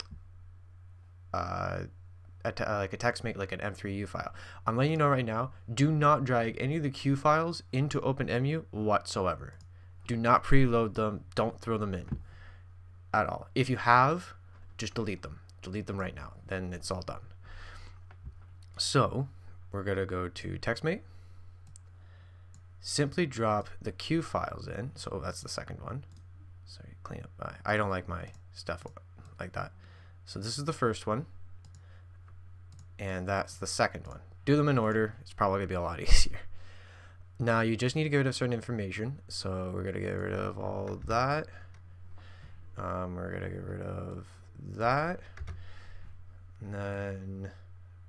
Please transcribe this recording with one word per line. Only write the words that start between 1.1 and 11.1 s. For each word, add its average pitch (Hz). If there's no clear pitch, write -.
uh, 92
a 113
te-, -
uh, 104
like 98
a 107
text 117
make, 110
like, 98
an 92
M 101
three 98
U 101
file. -
I'm 113
letting 139
you 160
know 151
right 127
now, 113
do 139
not 147
drag 117
any 143
of 160
the 143
Q 139
files 160
into 135
Open 131
M 120
U 156
whatsoever. 101
Do 123
not 117
preload 117
them. 107